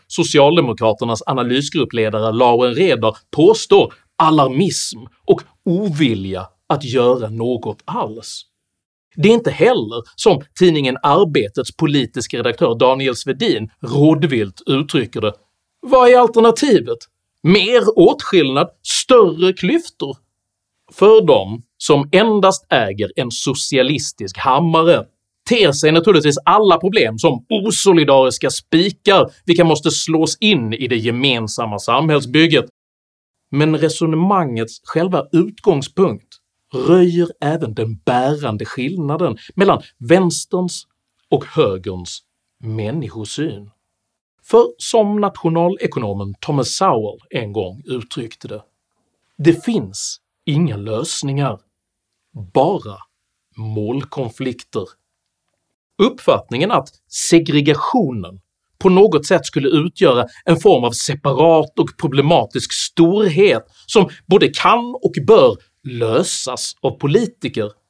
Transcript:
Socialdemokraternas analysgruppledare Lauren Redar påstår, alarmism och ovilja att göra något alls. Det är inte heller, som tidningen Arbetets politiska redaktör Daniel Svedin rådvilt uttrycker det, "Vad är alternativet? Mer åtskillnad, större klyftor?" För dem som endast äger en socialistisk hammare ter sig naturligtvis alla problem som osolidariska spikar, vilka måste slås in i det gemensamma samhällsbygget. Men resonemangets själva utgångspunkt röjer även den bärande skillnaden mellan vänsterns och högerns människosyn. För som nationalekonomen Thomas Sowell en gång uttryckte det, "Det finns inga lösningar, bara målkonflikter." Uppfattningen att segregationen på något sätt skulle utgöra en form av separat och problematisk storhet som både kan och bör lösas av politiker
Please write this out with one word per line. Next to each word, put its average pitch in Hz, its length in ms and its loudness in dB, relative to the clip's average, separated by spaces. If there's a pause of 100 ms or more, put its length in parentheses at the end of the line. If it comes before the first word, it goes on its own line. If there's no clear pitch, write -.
Socialdemokraternas 127 1160 0
analysgruppledare 120 1040 -2
Lauren 120 420 2
Redar 123 440 0 (180)
påstår, 196 580 4 (240)
alarmism 151 840 0 (260)
och - 160 2 (240)
ovilja 127 800 -2 (220)
att 147 140 -4
göra 123 460 0
något 113 560 -6
alls. 113 600 -10 (720)
Det 165 140 2
är 226 40 6
inte 233 180 0
heller, 120 520 0 (120)
som 143 260 2 (180)
tidningen 147 440 2
Arbetets 147 760 0
politiska 139 600 -2
redaktör 117 380 -2
Daniel 131 400 0
Svedin 131 640 -4
rådvilt 139 880 0
uttrycker 139 560 -4
det, 104 120 -4 (480)
"Vad 254 280 6
är 247 100 8
alternativet? 226 760 2 (460)
Mer 202 560 2
åtskillnad, 165 720 2 (180)
större 185 640 2
klyftor?" 185 640 -6 (760)
För 214 360 6
dem 110 360 0 (140)
som 143 340 0
endast 190 600 2
äger 104 440 -2
en 123 160 -4
socialistisk 127 1080 -4
hammare 160 680 2 (440)
ter 208 220 2
sig 151 200 0
naturligtvis 165 540 2
alla 202 320 4
problem 165 400 -2
som 131 320 -2
osolidariska 151 1000 2
spikar, 180 840 0 (140)
vilka 175 180 2
måste 160 280 0
slås 160 480 -2
in 123 340 0
i 123 140 -6
det 123 100 -2
gemensamma 117 840 -4
samhällsbygget. 147 880 0 (840)
Men 151 260 0
resonemangets 160 1080 -2
själva 170 480 -4
utgångspunkt 165 960 -2 (460)
röjer 170 540 2 (140)
även 127 320 -4
den 113 220 -6
bärande 123 720 -2
skillnaden 151 720 -6 (180)
mellan 185 260 0 (180)
vänsterns 180 880 -2 (420)
och 143 160 -2
högerns 95 760 -6 (420)
människosyn. 110 1080 -8 (760)
För 233 220 4 (120)
som 208 440 0
nationalekonomen 156 1160 -4
Thomas 139 360 -4
Sowell 117 440 -2 (100)
en 107 240 -8
gång 98 320 -8
uttryckte 123 600 -12
det, 107 140 -14 (760)
"Det 160 280 2
finns 131 560 -6 (240)
inga 147 320 -2
lösningar, 127 840 -6 (920)
bara 131 440 -2 (600)
målkonflikter." 117 1300 -8 (1160)
Uppfattningen 165 680 -2
att - 180 -2 (400)
segregationen 147 1080 0 (400)
på 196 100 2
något 185 360 4
sätt 170 200 0
skulle 139 240 -4
utgöra 151 560 0 (200)
en 170 120 2
form 165 260 2
av 117 80 -2
separat 151 880 0
och - 180 -2
problematisk 143 760 0
storhet 175 920 2 (200)
som - 240 2 (180)
både 175 200 4
kan 240 540 0
och - 120 -14 (140)
bör 131 300 6 (260)
lösas 120 1000 -6
av 135 100 -2
politiker 143 800 -4 (180)